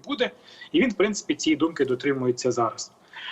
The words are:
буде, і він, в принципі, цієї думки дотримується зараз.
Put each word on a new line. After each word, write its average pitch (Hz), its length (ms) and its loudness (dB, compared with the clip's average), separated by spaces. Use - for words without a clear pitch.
буде, 254 260 -2
і 151 100 6
він, 254 80 4
в 208 40 0
принципі, 196 420 0
цієї 156 220 2
думки 160 280 0
дотримується 127 680 0
зараз. 117 400 -2